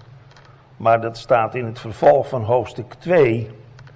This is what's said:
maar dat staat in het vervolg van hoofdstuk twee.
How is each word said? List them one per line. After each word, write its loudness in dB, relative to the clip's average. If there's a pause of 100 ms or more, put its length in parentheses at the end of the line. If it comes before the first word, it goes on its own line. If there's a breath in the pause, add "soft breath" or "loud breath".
(760 soft breath)
maar 2
dat -6
staat 0
in -6
het -10
vervolg 2
van -6
hoofdstuk -4
twee. 0 (460 loud breath)